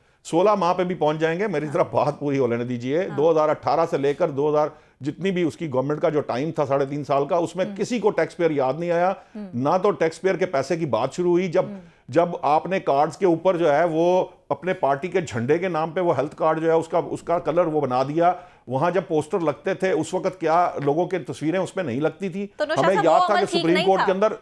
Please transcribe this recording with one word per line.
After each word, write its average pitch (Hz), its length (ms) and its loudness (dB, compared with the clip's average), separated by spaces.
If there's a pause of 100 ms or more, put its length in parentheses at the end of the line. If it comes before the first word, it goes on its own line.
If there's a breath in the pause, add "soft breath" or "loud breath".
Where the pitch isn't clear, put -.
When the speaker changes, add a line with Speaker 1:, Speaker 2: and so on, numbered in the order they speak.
(240 soft breath)
Speaker 1:
सोलह 185 300 4
माह 180 180 2
पे 185 120 0
भी 180 100 -4
पहुंच 156 220 0
जाएंगे, 160 300 0
मेरी 151 220 -4
तरफ 139 260 0
बात 127 260 0
पूरी 143 160 -2
हो 135 100 2
लेने 117 180 0
दीजिए। 127 440 -2
Speaker 2:
हाँ। 104 80 -6
Speaker 1:
दो 151 140 4
हज़ार 156 180 4
अठारह 151 380 0
से 160 120 -2
लेकर 143 320 0
दो 139 180 -2
हज़ार, 151 280 0 (260 soft breath)
जितनी 160 280 -4
भी 180 140 0
उसकी 156 240 -4
government 139 320 -2
का 160 100 2
जो 147 100 0
time 135 320 -4
था, 151 120 -2
साढ़े 139 220 0
तीन 143 180 -8
साल 147 220 0
का, 180 120 0
उसमें 170 260 -2
Speaker 2:
हम्म। 202 120 -8
Speaker 1:
किसी 220 240 -4
को 202 100 4
टैक्स 160 240 -2
पेयर 165 180 0
याद 139 280 0
नहीं 175 100 -4
आया, 175 260 0 (180)
Speaker 2:
हम्म। 190 260 -8
Speaker 1:
ना 151 180 2
तो 208 120 6
टैक्स 160 280 0
पेयर 185 180 0
के 175 100 0
पैसे 165 300 -2
की 165 100 -2
बात 120 260 0
शुरू 175 180 0
हुई। 180 180 2
जब, 170 160 0
Speaker 2:
हम्म। 104 140 -10 (320 loud breath)
Speaker 1:
जब 175 340 2
आपने 156 360 2
cards 147 360 2
के 190 100 0
ऊपर 175 300 2
जो 165 120 2
है, 147 180 4
वो 175 460 2 (180)
अपने 170 220 -2
party 143 360 0
के 180 140 0
झंडे 127 360 0
के 185 100 -2
नाम 160 240 -2
पे 180 80 -4
वो 175 120 2
health 139 220 -2
card 160 260 0
जो 160 80 0
है, 160 80 4
उसका, 165 240 0
उसका 160 380 -4
color 170 240 0
वो 156 180 0
बना 131 240 0
दिया। 170 380 0 (260 loud breath)
वहां 135 240 0
जब 185 160 -2
poster 160 320 -2
लगते 160 340 -2
थे, - 180 -2
उस 151 220 -2
वक्त 185 260 -4
क्या 165 420 2
लोगों 147 240 0
की 180 120 -4
तस्वीरें 151 400 -4
उसमें 185 260 -4
नहीं 123 160 -4
लगती 156 300 -4
थी? 196 280 -10
Speaker 2:
तो 302 60 -2
नौशाद 311 200 0
Speaker 1:
हमें 349 100 4
Speaker 2:
साहब, 403 120 2
Speaker 1:
याद 339 160 6
Speaker 2:
वो 359 60 2
Speaker 1:
था 330 60 2
Speaker 2:
अमल 359 60 2
Speaker 1:
कि 403 60 0
Speaker 2:
ठीक 339 140 -2
Speaker 1:
सुप्रीम 175 160 2
Speaker 2:
नहीं 330 100 0
Speaker 1:
कोर्ट 381 160 4
Speaker 2:
था। - 40 2
Speaker 1:
के 190 60 2
अंदर 208 300 0